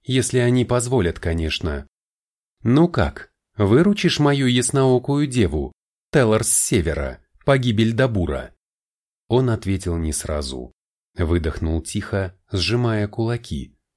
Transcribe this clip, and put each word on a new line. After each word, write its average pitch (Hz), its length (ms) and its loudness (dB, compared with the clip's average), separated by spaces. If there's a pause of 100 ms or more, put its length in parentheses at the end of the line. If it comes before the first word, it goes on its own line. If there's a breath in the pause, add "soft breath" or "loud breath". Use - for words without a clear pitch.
если 127 360 0
они 123 260 2
позволят, 123 540 0
конечно. 78 680 -4 (760)
Ну 143 260 4
как, - 420 -4 (240)
выручишь 156 640 2
мою 143 280 2
ясноокую 131 800 2
деву, 80 440 0 (400)
Теллор 110 320 4
с - 60 -4
севера, 73 720 -2 (240)
погибель 117 480 2
Дабура?» 98 600 -2 (720)
Он 127 220 2
ответил 92 480 -2
не 80 160 -2
сразу. 67 580 -8 (440)
Выдохнул 82 640 -2
тихо, 95 560 -6 (140)
сжимая 107 560 0
кулаки, 113 680 -8 (200)